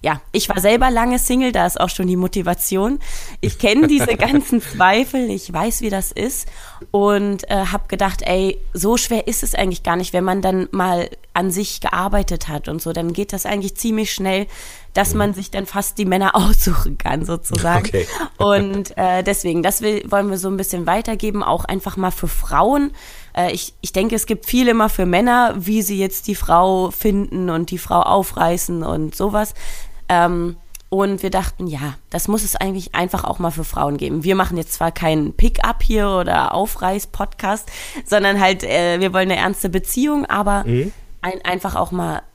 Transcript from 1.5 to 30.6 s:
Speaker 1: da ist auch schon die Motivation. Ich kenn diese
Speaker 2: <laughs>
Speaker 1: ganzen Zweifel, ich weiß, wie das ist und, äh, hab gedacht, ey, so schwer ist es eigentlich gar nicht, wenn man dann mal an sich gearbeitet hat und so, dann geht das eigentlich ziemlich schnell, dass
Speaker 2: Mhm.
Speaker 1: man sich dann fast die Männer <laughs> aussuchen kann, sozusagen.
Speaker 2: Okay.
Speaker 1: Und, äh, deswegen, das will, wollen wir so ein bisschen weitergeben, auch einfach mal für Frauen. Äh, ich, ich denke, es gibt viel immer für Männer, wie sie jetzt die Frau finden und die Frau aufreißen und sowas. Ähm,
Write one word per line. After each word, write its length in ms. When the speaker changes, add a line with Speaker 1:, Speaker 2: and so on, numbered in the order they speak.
Speaker 1:
da 160
ist 120
auch 100
schon 180
die 80
Motivation. 840
Ich 180
kenn 280
diese 300
Speaker 2:
<laughs> 0
Speaker 1:
ganzen 420
Zweifel, 720
ich 240
weiß, 280
wie 100
das 200
ist 360
und, 580
äh, 240
hab 180
gedacht, 340
ey, 340
so 240
schwer 300
ist 160
es 100
eigentlich 300
gar 140
nicht, 160
wenn 100
man 180
dann 300
mal 400
an 160
sich 280
gearbeitet 680
hat 220
und 120
so, 100
dann 220
geht 200
das 120
eigentlich 300
ziemlich 380
schnell, 340
dass 200
Speaker 2:
Mhm. 40
Speaker 1:
man 160
sich 180
dann 160
fast 320
die 60
Männer 300
<laughs> 0
aussuchen 640
kann, 280
sozusagen. 640
Speaker 2:
Okay. 200
Speaker 1:
Und, 600
äh, 260
deswegen, 380
das 200
will, 280
wollen 200
wir 80
so 120
ein 80
bisschen 300
weitergeben, 560
auch 220
einfach 320
mal 140
für 160
Frauen. 640
Äh, 160
ich, 300
ich 120
denke, 220
es 120
gibt 180
viel 220
immer 220
für 180
Männer, 500
wie 240
sie 160
jetzt 300
die 80
Frau 560
finden 580
und 220
die 80
Frau 240
aufreißen 800
und 320
sowas. 400
Ähm, 480